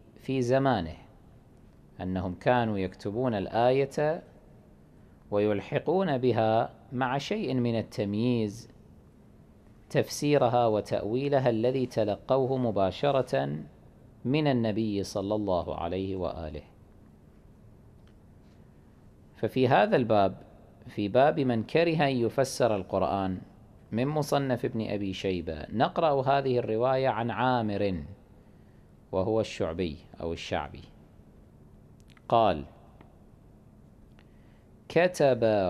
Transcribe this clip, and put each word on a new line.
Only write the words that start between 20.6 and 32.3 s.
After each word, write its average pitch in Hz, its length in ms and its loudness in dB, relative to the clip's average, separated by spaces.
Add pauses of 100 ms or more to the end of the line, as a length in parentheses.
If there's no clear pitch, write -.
في 104 220 -4
باب 143 320 4
من 120 220 0
كره 160 420 2
أن 139 120 0
يفسر 117 600 0
القرآن 95 600 -2 (540)
من 123 160 0
مصنف 143 560 0
ابن 113 260 -4
أبي 101 220 -4
شيبة، 85 600 -4
نقرأ 143 500 0
هذه 135 360 2
الرواية 123 500 0
عن 117 220 -2
عامر 104 760 0 (1080)
وهو 110 280 0
الشعبي 87 560 -4 (240)
أو 82 120 -4
الشعبي، 80 500 -6 (1500)
قال: 98 360 4 (2250)